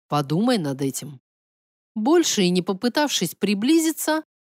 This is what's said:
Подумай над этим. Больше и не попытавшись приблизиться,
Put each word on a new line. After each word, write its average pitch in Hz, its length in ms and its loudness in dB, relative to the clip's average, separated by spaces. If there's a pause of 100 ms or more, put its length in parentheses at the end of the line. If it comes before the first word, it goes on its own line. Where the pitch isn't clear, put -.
Подумай 160 500 0
над 160 240 -4
этим. 139 380 -6 (760)
Больше 285 480 2
и 180 80 4
не 180 120 2
попытавшись 233 720 -2
приблизиться, 311 880 0 (240)